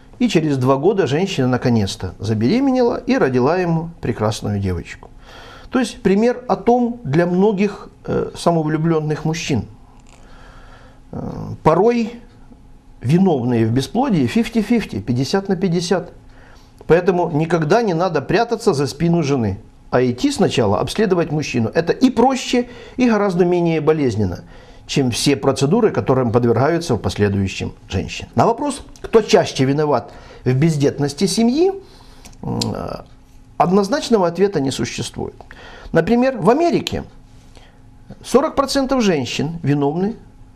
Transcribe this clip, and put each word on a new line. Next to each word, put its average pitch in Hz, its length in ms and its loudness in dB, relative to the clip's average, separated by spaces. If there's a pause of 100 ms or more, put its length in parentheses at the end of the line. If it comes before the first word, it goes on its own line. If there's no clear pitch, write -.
(200)
и 247 100 2
через 151 280 0
два 135 200 2
года 180 280 2
женщина 143 420 0
наконец-то 117 680 0
забеременела 233 800 0
и - 220 -2
родила 135 400 2
ему 170 320 -2 (100)
прекрасную 107 600 -4
девочку. - 500 -6 (600)
То 254 100 0
есть - 220 -4
пример 220 460 2
о - 80 0
том 240 480 0
для 160 220 2
многих, 196 640 0 (160)
э, - 300 -4
самовлюблённых 156 880 0
мужчин. 160 400 -2 (1500)
Э, - 80 -12 (420)
порой 226 600 2 (800)
виновные 127 640 2
в 110 60 0
бесплодии 160 560 0
фифти-фифти, 220 720 -2
пятьдесят 139 480 -2
на 190 60 0
пятьдесят. 175 580 -2 (760)
Поэтому 175 440 4
никогда 165 500 2
не 202 120 0
надо 165 280 0
прятаться 214 520 0
за 139 140 0
спину 170 360 0
жены, 117 360 0 (320)
а 127 100 2
идти 127 300 0
сначала 113 480 2
обследовать 170 520 0
мужчину. 135 380 -2
Это 170 220 0
и - 180 2
проще, 247 600 0 (260)
и 247 140 2
гораздо 196 340 2
менее 170 380 0
болезненно, 120 640 0 (400)
чем 131 260 0
все 139 240 0
процедуры, 139 560 2
которым 123 400 0
подвергаются 123 640 2
в 95 40 -2
последующем 98 760 -2 (160)
женщины. - 460 -6
На 143 100 4
вопрос, 269 380 -2 (180)
кто 220 200 2
чаще 160 440 2
виноват 143 480 0 (320)
в 127 80 2
бездетности 143 720 0
семьи, 254 460 2 (680)
м, - 180 -6 (1000)
Однозначного 196 680 2
ответа 185 320 0
не 135 120 -2
существует. - 640 -8 (560)
Например, 240 460 2
в 170 120 2
Америке 285 540 0 (1200)
сорок 285 320 2
процентов 269 480 0
женщин 160 600 -2
виновны 147 520 0 (400)